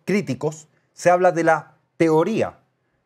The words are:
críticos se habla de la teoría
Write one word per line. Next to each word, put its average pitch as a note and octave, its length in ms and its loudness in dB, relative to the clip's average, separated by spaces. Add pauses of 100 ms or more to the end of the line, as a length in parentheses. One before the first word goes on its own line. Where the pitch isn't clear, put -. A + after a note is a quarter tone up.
críticos D#3 640 -6 (260)
se - 160 0
habla F3+ 220 4
de E3 120 -2
la D#3+ 300 -2 (240)
teoría D#3+ 600 0 (460)